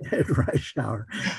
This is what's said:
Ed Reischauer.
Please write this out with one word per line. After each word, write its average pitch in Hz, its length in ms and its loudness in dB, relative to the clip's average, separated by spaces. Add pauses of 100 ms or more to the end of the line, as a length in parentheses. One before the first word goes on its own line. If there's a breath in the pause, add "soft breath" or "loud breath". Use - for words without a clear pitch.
(100)
Ed - 160 4
Reischauer. - 800 0 (340 loud breath)